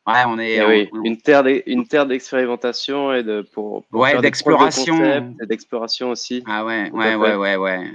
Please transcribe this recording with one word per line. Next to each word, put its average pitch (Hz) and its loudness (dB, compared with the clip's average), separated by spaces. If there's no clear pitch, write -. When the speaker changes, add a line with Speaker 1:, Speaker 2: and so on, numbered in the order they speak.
Speaker 1:
Ouais, 123 4
on 113 -2
est, 113 0
Speaker 2:
Eh 107 4
Speaker 1:
on, 104 6
Speaker 2:
oui, 107 4
Speaker 1:
on 110 -6
Speaker 2:
une 113 -2
terre 143 4
d'e-, 131 2
une 123 -2
terre 143 2
d'expérimentation 127 -2
et 123 0
de, 107 -4
pour, 104 -10
pour - -4
Speaker 1:
Ouais, 131 4
Speaker 2:
faire 127 0
des 139 4
preuves - 2
de 139 4
Speaker 1:
d'exploration. 160 2
Speaker 2:
concept 135 0
et 110 -8
d'exploration 113 -6
aussi. 123 -6
Speaker 1:
Ah 110 -4
ouais, 110 -4
Speaker 2:
Tout 85 -10
à - -4
Speaker 1:
ouais, 110 2
Speaker 2:
fait. 110 0
Speaker 1:
ouais, 107 2
ouais, 98 0
ouais. 95 -2